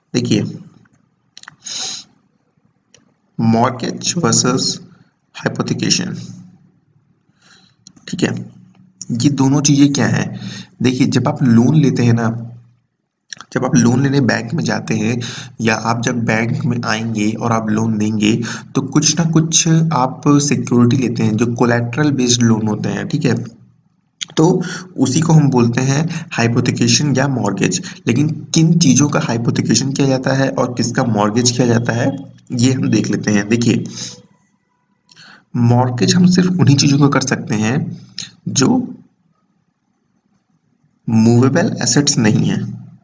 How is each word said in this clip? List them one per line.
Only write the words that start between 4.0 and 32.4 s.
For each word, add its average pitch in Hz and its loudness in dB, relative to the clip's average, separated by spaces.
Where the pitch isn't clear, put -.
versus 127 0
Hypothecation, - -4
ठीक - -4
है, - -4
ये 120 0
दोनों 139 2
चीज़ें 143 4
क्या 117 0
हैं? - -2
देखिए, 127 0
जब 117 0
आप 151 -2
loan 123 4
लेते 131 2
हैं 117 4
ना, 117 -2
जब 123 -2
आप 131 -2
loan 120 4
लेने 139 2
bank 110 -2
में 160 -4
जाते 104 -2
हैं 113 -2
या 110 0
आप 113 -2
जब 120 -2
bank 117 -2
में 120 -2
आएंगे 110 -2
और 117 -4
आप 110 -2
loan 110 -2
लेंगे, 107 0
तो - 2
कुछ - 0
ना 160 0
कुछ 160 2
आप 127 -2
security 120 2
लेते 117 -2
हैं, 107 0
जो 120 -2
collateral 120 0
based 120 0
loan 110 2
होते 107 -4
हैं, 101 -6
ठीक - -4
है। 117 2
तो 180 4
उसी 135 0
को 160 2
हम 143 6
बोलते 120 2
हैं 139 -2
hypothecation 120 0
या 135 2
mortgage। 104 -4
लेकिन 147 -2
किन 165 4
चीज़ों 143 4
का 151 -2
hypothecation 120 -2
किया 139 0
जाता 131 0
है 135 0
और 123 -2
किसका 117 -2
mortgage 110 0
किया 127 0
जाता 117 0
है, - -4